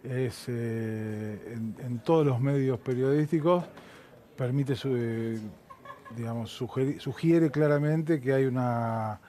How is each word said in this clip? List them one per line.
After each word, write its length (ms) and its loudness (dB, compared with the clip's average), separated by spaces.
es, 440 -4
eh, 1040 -4
en, 260 -6
en 200 -6
todos 260 4
los 160 2
medios 380 2
periodísticos, 840 2
permite 400 0
su, 220 -4
eh, 420 -2
digamos, 460 -6
sugeri-, 400 -2
sugiere 520 2
claramente 680 2
que 140 0
hay 120 4
una, 840 0